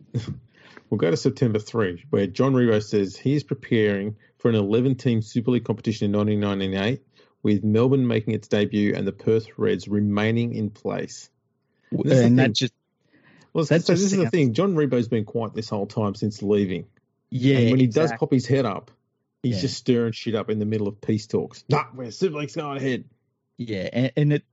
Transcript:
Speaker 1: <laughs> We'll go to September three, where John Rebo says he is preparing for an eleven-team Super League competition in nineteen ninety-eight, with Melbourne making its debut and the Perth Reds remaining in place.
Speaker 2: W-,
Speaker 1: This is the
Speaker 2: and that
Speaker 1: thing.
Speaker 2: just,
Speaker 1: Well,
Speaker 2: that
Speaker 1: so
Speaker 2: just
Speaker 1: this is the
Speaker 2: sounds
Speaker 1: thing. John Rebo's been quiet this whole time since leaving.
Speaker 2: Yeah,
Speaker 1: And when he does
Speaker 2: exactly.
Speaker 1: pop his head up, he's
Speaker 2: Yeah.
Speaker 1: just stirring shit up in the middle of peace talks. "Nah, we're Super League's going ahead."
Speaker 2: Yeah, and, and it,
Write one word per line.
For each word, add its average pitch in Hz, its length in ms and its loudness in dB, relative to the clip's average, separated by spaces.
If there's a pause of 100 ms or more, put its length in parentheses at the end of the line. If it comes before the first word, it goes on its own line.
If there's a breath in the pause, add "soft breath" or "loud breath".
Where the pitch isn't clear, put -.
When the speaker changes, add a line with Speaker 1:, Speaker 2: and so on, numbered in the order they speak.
(140)
Speaker 1:
<laughs> - 260 -8 (480 loud breath)
We'll 107 100 -2
go 151 100 2
to 165 80 2
September 117 440 0
three, 95 500 -4
where 98 160 2
John 127 260 0
Rebo 117 300 4
says 98 340 -2
he 139 200 -2
is 143 80 -2
preparing 107 720 -2 (220 soft breath)
for 120 100 0
an 113 80 4
eleven-team 117 680 2
Super 120 300 -2
League 120 100 0
competition 107 440 -4
in 101 40 0
nineteen 104 300 0
ninety-eight, 98 600 -2 (420 soft breath)
with 104 180 2
Melbourne 123 460 2
making 110 260 -2
its 107 140 -8
debut 104 480 2
and 95 100 -4
the 98 60 -2
Perth 110 340 0 (100)
Reds 98 300 -2
remaining 104 680 0
in 110 180 -4
place. - 600 -8 (640)
Speaker 2:
W-, - 180 -2
Speaker 1:
This - 40 6
is 131 80 8
the 117 40 6
Speaker 2:
and 120 140 6
that - 60 6
Speaker 1:
thing. 107 80 0
Speaker 2:
just, 127 180 -2 (800 soft breath)
Speaker 1:
Well, 165 140 0
Speaker 2:
that 170 180 4
Speaker 1:
so 190 80 2
Speaker 2:
just 175 100 2
Speaker 1:
this - 0 -
is 202 80 2
the 196 140 0
Speaker 2:
sounds 120 60 0
Speaker 1:
thing. 139 220 2
John 180 220 0
Rebo's 131 320 0
been 113 200 -2
quiet 113 280 -6
this 110 140 -8
whole 101 180 -4
time 104 300 -4
since 104 260 -4
leaving. 98 440 0 (440)
Speaker 2:
Yeah, 131 280 2
Speaker 1:
And 117 120 4
when 131 80 4
he 127 80 6
does 147 200 2
Speaker 2:
exactly. 143 200 -4
Speaker 1:
pop - 60 -2
his 127 160 2
head 135 180 2
up, 95 240 -8 (540)
he's 120 100 0
Speaker 2:
Yeah. 95 60 -4
Speaker 1:
just 123 160 -4
stirring 117 340 0
shit 107 240 -6
up 104 160 -4
in 110 80 -2
the 104 80 -2
middle 107 220 -2
of 101 120 -10
peace - 280 -2
talks. - 400 -6
"Nah, 147 160 2 (100)
we're 127 160 -12
Super 156 280 -4
League's 147 180 -8
going 143 220 -6
ahead." - 260 -4 (540)
Speaker 2:
Yeah, 104 340 -6
and, 127 240 0
and 147 160 2
it, 147 200 -2